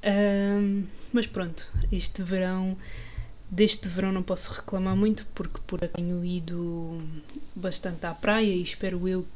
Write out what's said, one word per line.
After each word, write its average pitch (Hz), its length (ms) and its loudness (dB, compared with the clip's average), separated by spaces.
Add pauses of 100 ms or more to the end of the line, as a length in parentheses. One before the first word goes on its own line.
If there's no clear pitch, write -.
Ahm, 202 840 4 (260)
mas 240 160 2
pronto, 175 420 -4 (220)
este 190 320 0
verão, 185 540 0 (720)
deste 196 420 4
verão 190 240 0
não 185 100 0
posso - 300 -2
reclamar 190 420 0
muito, 208 400 4
porque - 320 -4
por - 160 -2
aqui 170 120 -4
tenho 175 280 0
ido 170 800 -4 (520)
bastante 180 520 -4
à 165 80 -4
praia 214 380 4
e 180 100 2
espero 180 460 -2
eu 185 280 0